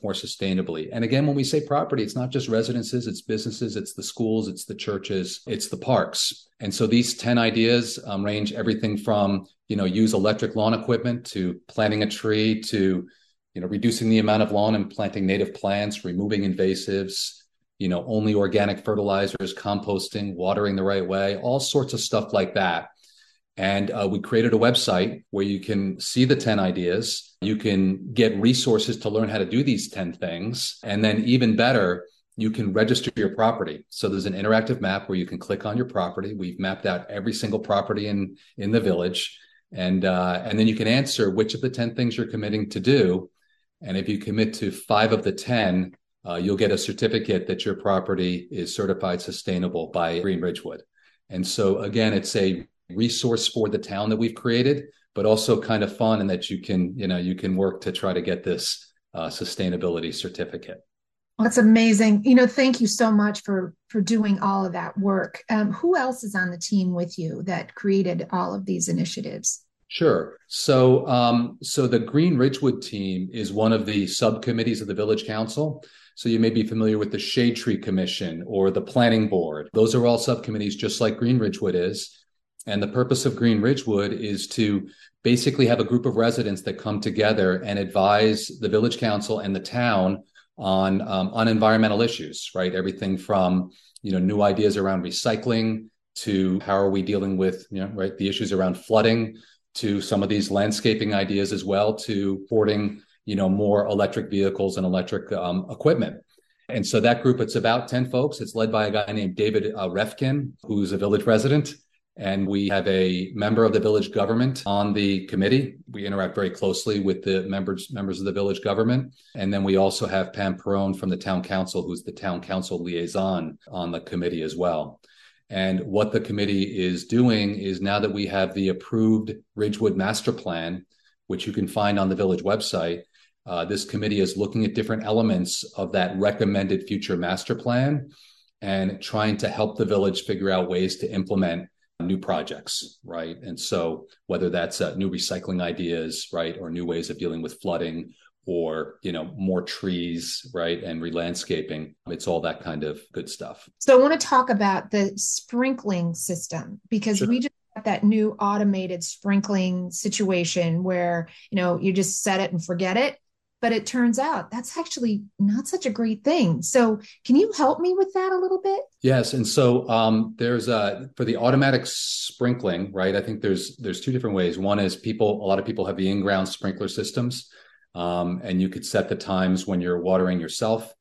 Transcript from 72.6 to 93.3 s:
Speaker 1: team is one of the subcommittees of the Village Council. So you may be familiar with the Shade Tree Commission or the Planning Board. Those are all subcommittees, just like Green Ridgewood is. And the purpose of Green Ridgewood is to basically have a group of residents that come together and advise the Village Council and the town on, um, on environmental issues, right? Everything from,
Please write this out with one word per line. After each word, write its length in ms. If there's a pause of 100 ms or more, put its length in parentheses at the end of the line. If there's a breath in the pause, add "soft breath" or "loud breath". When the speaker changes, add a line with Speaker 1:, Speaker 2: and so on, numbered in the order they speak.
Speaker 1:
team 520
is 180
one 220
of 120
the 220
subcommittees 720
of 80
the 60
Village 340
Council. 560 (320 loud breath)
So 140
you 100
may 120
be 120
familiar 340
with 140
the 80
Shade 380
Tree 220
Commission 680
or 240
the 80
Planning 480
Board. 460
Those 200
are 120
all 120
subcommittees, 600
just 240
like 160
Green 200
Ridgewood 380
is. 380 (560)
And 140
the 60
purpose 360
of 120
Green 240
Ridgewood 500
is 360
to 420 (340 loud breath)
basically 440
have 120
a 60
group 200
of 120
residents 460
that 140
come 220
together 640
and 160
advise 680 (120)
the 80
Village 300
Council 420
and 160
the 60
town 600 (340 soft breath)
on, 420
um, 300
on 180
environmental 540
issues, 520
right? 220
Everything 420
from, 520 (320 loud breath)